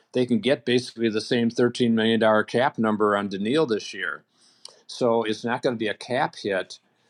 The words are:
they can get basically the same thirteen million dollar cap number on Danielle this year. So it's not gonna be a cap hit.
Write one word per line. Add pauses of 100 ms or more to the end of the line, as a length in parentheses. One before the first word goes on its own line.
(140)
they
can
get
basically
the
same
thirteen
million
dollar
cap
number
on
Danielle
this
year. (640)
So
it's
not
gonna
be
a
cap
hit. (300)